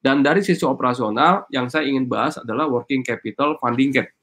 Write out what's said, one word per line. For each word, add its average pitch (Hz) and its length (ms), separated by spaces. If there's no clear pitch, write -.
Dan 135 160
dari 156 240
sisi 175 240
operasional, 127 800
yang 127 240
saya 151 160
ingin 131 240
bahas 120 240
adalah 123 320
working 127 400
capital 127 480
funding 135 400
gap - 160